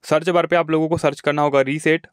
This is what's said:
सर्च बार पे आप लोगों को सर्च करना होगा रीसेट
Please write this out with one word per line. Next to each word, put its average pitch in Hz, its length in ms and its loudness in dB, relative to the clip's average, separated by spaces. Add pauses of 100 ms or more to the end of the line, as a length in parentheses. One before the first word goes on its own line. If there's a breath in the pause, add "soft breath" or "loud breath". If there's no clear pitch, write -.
सर्च 156 260 0
बार 170 160 2
पे 170 100 -2
आप 165 140 0
लोगों 160 200 0
को 165 80 -2
सर्च 143 220 -2
करना 147 220 -2
होगा 143 200 2
रीसेट 156 520 0